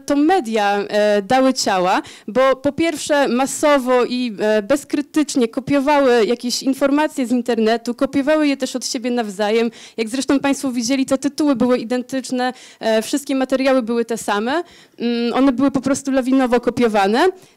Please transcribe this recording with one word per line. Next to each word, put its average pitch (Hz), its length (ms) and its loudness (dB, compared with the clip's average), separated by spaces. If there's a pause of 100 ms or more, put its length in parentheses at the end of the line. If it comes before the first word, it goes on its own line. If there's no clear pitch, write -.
to 294 100 0
media, 226 600 2 (100)
e, 208 340 2
dały 262 320 2
ciała, 196 480 0 (260)
bo 254 280 4
po 285 160 -2
pierwsze 302 560 0
masowo 269 560 2 (240)
i, 247 320 -4
e, 214 220 2
bezkrytycznie 285 880 -2
kopiowały 269 760 2
jakieś 233 360 -4
informacje 277 640 0
z 214 40 -2
internetu, 233 640 0
kopiowały 285 540 0
je 277 80 0
też 262 200 -6
od 233 100 -6
siebie 247 240 -4
nawzajem. 226 600 -2 (260)
Jak 226 120 -4
zresztą 269 320 0
państwo 277 320 -2
widzieli, 254 340 -2
te 269 120 0
tytuły 285 380 0
były 247 220 2
identyczne, 247 720 -4 (280)
e, 220 220 0
wszystkie 277 320 -4
materiały 262 480 0
były 233 220 -2
te 233 140 -6
same, 233 440 -2 (360)
mm, 233 360 -2
one 269 180 2
były 262 180 0
po 269 100 -4
prostu 269 300 -2
lawinowo 262 500 2
kopiowane. 233 680 2 (280)